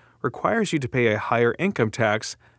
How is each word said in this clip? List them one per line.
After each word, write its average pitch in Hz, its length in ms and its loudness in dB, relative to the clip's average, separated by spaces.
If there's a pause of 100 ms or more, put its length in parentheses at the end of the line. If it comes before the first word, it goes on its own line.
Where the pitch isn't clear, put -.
(200)
requires 185 540 -2
you 160 40 0
to 127 100 -4
pay 123 180 2
a 107 120 2
higher 117 400 2
income 139 320 0
tax 110 460 -2 (220)